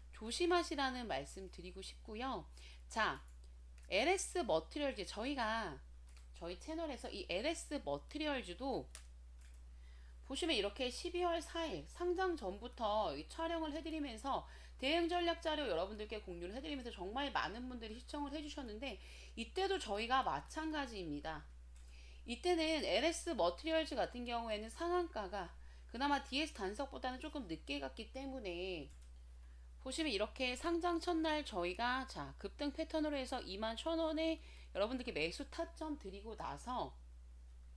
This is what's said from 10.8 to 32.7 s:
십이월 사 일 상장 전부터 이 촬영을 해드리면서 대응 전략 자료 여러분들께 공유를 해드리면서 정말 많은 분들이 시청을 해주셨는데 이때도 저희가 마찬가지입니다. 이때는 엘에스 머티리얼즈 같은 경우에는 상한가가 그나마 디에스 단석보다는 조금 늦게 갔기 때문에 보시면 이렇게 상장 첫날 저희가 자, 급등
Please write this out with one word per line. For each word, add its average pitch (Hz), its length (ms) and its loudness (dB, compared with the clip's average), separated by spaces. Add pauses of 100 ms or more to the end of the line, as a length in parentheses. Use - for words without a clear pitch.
십이월 349 500 2
사 330 240 -2
일 190 240 -2
상장 359 480 2
전부터 208 800 2
이 147 140 -6
촬영을 320 420 0
해드리면서 277 720 -2 (300)
대응 330 320 6
전략 339 320 4
자료 302 260 2
여러분들께 208 540 0
공유를 175 360 -6
해드리면서 269 340 -4
정말 220 420 -2
많은 202 380 0
분들이 226 280 -6
시청을 285 340 -4
해주셨는데 269 680 -4 (360)
이때도 370 420 2
저희가 226 440 4
마찬가지입니다. 180 1200 -2 (800)
이때는 311 580 4
엘에스 277 460 4
머티리얼즈 320 640 4
같은 240 300 2
경우에는 226 420 0
상한가가 226 840 0 (320)
그나마 277 360 4
디에스 294 300 2
단석보다는 254 680 -2
조금 294 280 -4
늦게 277 320 -2
갔기 262 320 -6
때문에 185 800 -4 (920)
보시면 277 320 0
이렇게 247 440 2
상장 339 440 4
첫날 320 440 4
저희가 226 640 2
자, 143 320 -6
급등 277 340 0